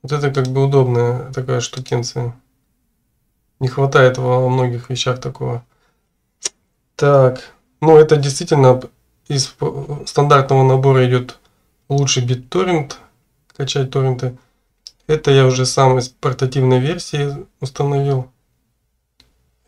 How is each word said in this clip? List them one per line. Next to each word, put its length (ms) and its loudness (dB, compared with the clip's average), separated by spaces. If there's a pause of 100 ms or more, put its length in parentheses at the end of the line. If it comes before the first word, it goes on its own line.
Вот 100 -12
это 220 -2
как 160 -2
бы 160 0
удобная 680 0
такая 280 -4
штукенция. 720 -8 (1300)
Не 80 -2
хватает 500 2
во 300 0
многих 420 -4
вещах 300 -4
такого. 440 -8 (1300)
Так, 580 2 (260)
ну 160 6
это 200 6
действительно 680 2 (460)
из 180 -4
п-, 600 -10
стандартного 580 2
набора 440 4
идёт 300 -4 (500)
лучший 380 0
BitTorrent, 680 -2 (520)
качать 460 -6
торренты. 440 -4 (680)
Это 240 0
я 160 6
уже 200 0
сам 340 2
из 80 -8
портативной 720 0
версии 680 -6 (140)
установил. 680 -2 (1400)